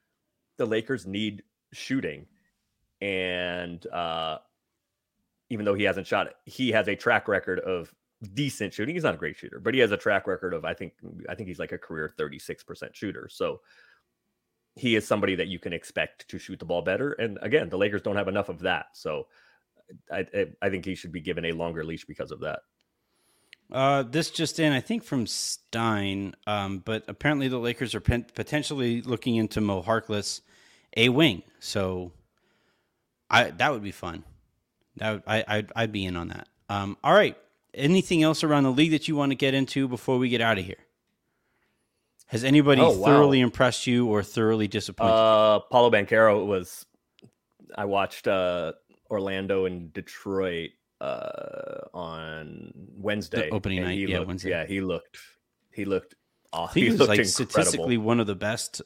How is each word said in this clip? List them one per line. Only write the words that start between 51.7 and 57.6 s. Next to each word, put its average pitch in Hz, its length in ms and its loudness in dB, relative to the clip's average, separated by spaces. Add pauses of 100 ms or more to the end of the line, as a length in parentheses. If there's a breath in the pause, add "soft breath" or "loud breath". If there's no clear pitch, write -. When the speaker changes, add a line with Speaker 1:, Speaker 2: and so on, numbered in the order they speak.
Speaker 1:
on 80 800 -12 (240)
Wednesday, 95 540 -4
Speaker 2:
The 85 40 -2
opening 95 240 -2
Speaker 1:
and 90 100 -2
Speaker 2:
night, 92 100 -2
Speaker 1:
he 98 80 -2
Speaker 2:
yeah, 92 120 0
Speaker 1:
looked, 90 100 -4
Speaker 2:
Wednesday. 92 220 -6
Speaker 1:
yeah, 82 140 -2
he 98 160 -4
looked, 90 380 -6 (540)
he 101 120 -8
looked 95 300 -4 (380)
aw-, 85 120 -4
Speaker 2:
I 85 80 -8
think 185 120 4
Speaker 1:
he - 20 4
Speaker 2:
it - 60 4
was, - 80 4
Speaker 1:
looked - 100 8
Speaker 2:
like, 104 80 6
Speaker 1:
incredible. 110 320 0
Speaker 2:
statistically 143 480 2